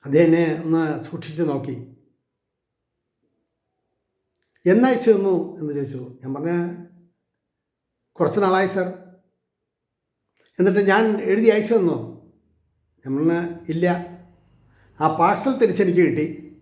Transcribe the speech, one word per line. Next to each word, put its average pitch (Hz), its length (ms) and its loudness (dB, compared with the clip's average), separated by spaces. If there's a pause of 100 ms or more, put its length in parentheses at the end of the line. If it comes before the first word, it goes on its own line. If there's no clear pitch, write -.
അദ്ദേഹം 151 240 4
എന്നെ 165 160 4 (200)
ഒന്ന് 160 180 0 (220)
സൂക്ഷിച്ചു 160 440 -8
നോക്കി. 139 260 -6 (3000)
"എന്നയച്ചു 240 440 4
തന്നു?" 196 240 4 (220)
എന്ന് 151 180 -8
ചോദിച്ചു. 131 260 -8 (180)
ഞാൻ 127 160 -14
പറഞ്ഞ, 160 180 -6 (1600)
"കുറച്ച് 180 260 -2
നാളായി 190 320 2
സർ." 185 120 -2 (1700)
"എന്നിട്ട് 196 320 4
ഞാൻ 214 140 4 (260)
എഴുതി 226 240 4
അയച്ചു 214 200 0
തന്നോ?" 165 240 2 (1040)
ഞാൻ 131 100 -10
പറഞ്ഞ, 160 200 0 (380)
"ഇല്ല, 170 140 0 (1120)
ആ 156 80 2 (100)
പാഴ്സൽ 196 400 2
തിരിച്ചെനിക്ക് 180 460 4
കിട്ടി 151 220 0 (360)